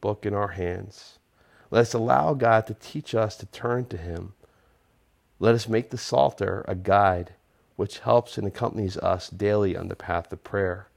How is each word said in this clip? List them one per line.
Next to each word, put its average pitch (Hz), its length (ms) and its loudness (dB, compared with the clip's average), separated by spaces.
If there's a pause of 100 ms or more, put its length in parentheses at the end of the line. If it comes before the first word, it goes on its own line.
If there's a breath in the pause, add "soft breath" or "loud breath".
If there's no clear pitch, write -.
book 104 240 -4
in 104 80 0
our 101 140 0
hands. 92 720 -8 (520 soft breath)
Let 113 100 4
us 117 140 2
allow 127 400 2
God 113 320 4
to 110 80 -10
teach - 400 -10
us 110 240 0
to 104 80 -14
turn 120 400 -4
to 107 100 -10
him. 87 380 -10 (1040 soft breath)
Let 113 160 4
us 117 120 -2
make 113 220 0
the 123 80 -8
Psalter 117 720 0
a 95 60 -4
guide 92 580 4 (440)
which - 240 -4
helps 117 360 2
and 104 100 -4
accompanies 101 520 -4
us 92 320 -2
daily 101 440 0
on 90 140 -8
the 92 80 -8
path 87 340 -6
of - 140 -14
prayer. 98 520 -4